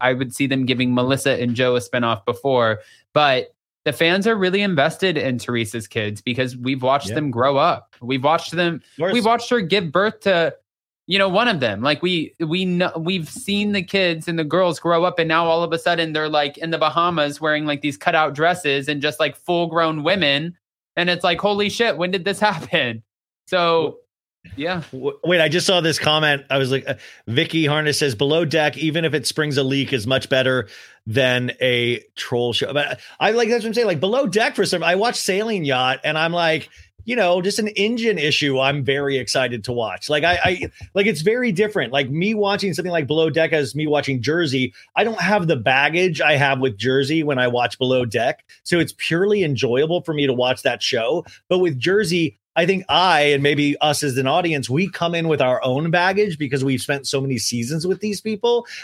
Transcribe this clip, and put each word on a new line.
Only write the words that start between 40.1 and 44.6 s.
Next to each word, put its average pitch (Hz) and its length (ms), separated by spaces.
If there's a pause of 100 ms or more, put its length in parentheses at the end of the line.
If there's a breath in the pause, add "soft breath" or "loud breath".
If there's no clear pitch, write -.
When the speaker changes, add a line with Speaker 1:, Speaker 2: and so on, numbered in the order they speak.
Speaker 2:
I, 175 200
I, 180 280 (240 loud breath)
like, 190 100
it's 180 160
very 233 300
different. 175 420
Like, 139 160
me 175 240
watching 202 400
something 175 180
like 165 140
Below 156 240
Deck 160 240
as 143 220
me 151 100
watching 143 380
Jersey, 135 500 (220 loud breath)